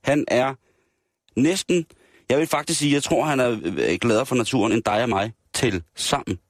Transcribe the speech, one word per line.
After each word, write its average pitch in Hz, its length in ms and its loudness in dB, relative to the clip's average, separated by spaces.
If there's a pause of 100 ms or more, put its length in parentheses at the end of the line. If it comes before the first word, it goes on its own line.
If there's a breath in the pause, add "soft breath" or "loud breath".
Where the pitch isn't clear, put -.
Han 143 240 2
er 127 260 0 (840)
næsten, 175 460 0 (420 soft breath)
jeg 131 100 4
vil 160 80 2
faktisk 151 340 -2
sige, 147 140 2
jeg 143 80 2
tror, - 220 0
han 143 160 0
er, 120 240 0
øh, 69 360 0
gladere 117 260 2
for 127 100 -2
naturen 113 360 0
end 110 100 0
dig 107 200 0
og 123 60 -2
mig 107 240 -2 (220)
til 98 280 -2 (120)
sammen. - 440 -4 (120)